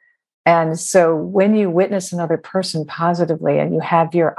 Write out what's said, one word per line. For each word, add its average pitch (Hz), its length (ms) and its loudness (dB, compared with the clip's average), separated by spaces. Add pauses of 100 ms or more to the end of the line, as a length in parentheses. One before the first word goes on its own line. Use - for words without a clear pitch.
(460)
And 165 340 2
so 165 360 2
when 190 400 0
you 208 140 2
witness 185 440 -2
another 165 240 -2
person 165 480 -6
positively 160 760 0
and 165 140 -2
you 160 80 0
have 165 340 0
your 165 240 2